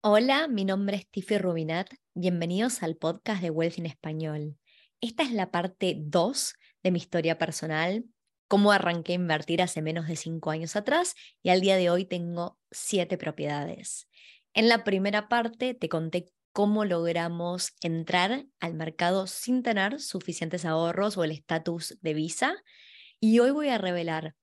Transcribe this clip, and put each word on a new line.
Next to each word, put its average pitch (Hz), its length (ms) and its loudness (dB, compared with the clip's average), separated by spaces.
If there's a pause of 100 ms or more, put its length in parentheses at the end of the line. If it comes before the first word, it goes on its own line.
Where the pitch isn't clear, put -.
Hola, 262 460 4
mi 214 160 0
nombre 196 320 0
es 190 140 -8
Tiffy 208 280 -2
Rubinat. 170 520 -2 (240)
Bienvenidos 180 720 0
al 160 120 -2
podcast 180 460 -4
de 175 80 -2
Wealth 165 300 0
en 170 60 -6
Español. 151 680 -6 (460)
Esta 240 220 -4
es 247 100 -2
la 190 180 -2
parte 180 480 -2
dos 170 540 0 (300)
de 185 80 2
mi 175 80 2
historia 165 380 0
personal, 165 680 -2 (420)
cómo 202 240 6
arranqué 175 400 2
a 180 40 2
invertir 165 460 0
hace 170 200 0
menos 160 260 -2
de 165 80 -4
cinco 160 360 -6
años 160 260 -4
atrás 302 380 0 (280)
y 180 60 0
al 185 100 6
día 190 160 4
de 180 140 4
hoy 180 160 2
tengo 175 520 -6 (140)
siete 180 460 -2
propiedades. 147 880 -8 (460)
En 226 160 6
la 226 160 4
primera 202 420 0
parte 240 460 -2
te 175 160 -4
conté 165 420 -4 (220)
cómo 208 320 2
logramos 170 960 -2
entrar 180 640 0 (160)
al 170 140 -6
mercado 175 520 0
sin 247 360 -2
tener 220 360 0
suficientes 170 640 -6
ahorros 170 540 0
o 170 80 2
el 156 60 -2
estatus 165 680 -4
de 160 140 -2
Visa. 165 420 -2 (640)
Y 220 200 6
hoy 247 120 6
voy 294 160 0
a 247 100 2
revelar 165 640 -2